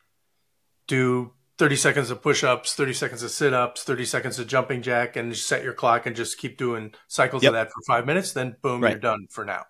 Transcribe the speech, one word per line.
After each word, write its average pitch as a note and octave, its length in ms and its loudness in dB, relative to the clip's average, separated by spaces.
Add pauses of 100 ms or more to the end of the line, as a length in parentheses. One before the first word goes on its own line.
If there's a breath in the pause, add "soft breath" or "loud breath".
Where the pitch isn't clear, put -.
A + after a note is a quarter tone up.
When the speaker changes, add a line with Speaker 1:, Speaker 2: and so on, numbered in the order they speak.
(880 soft breath)
Speaker 1:
do B2+ 460 2 (260)
thirty C#3+ 180 4
seconds C3+ 340 2
of A#2+ 120 -6
push-ups, C#3 520 2
thirty C3+ 180 0
seconds B2 320 -6
of A2+ 60 -6
sit-ups, B2+ 520 0
thirty B2+ 220 -2
seconds B2 340 -4
of A#2+ 80 -6
jumping B2+ 360 0
jack," A#2+ 340 0
and A#2+ 160 -4
just - 140 -6
set B2 180 -2
your B2 80 -6
clock A#2+ 340 2
and A#2+ 80 -6
just A#2 240 -6
keep - 180 -10
doing A#2 380 -6 (140 loud breath)
cycles B2+ 340 2
Speaker 2:
Yep. C#3+ 80 8
Speaker 1:
of A2+ 40 -2
that A2+ 180 -2
for A2+ 140 -12
five A#2+ 200 2
minutes, F3+ 260 0
then B2+ 300 -4
boom, B2 200 -2
Speaker 2:
Right. A2+ 80 6
Speaker 1:
you're G#2 100 -4
done G#2+ 300 -2
for A2 140 -10
now. G2 260 -6